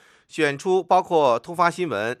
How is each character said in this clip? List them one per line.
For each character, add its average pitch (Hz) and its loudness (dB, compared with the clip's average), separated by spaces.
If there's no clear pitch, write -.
选 143 -2
出 185 0
包 180 2
括 147 2
突 175 -10
发 175 2
新 170 -6
闻、 110 -4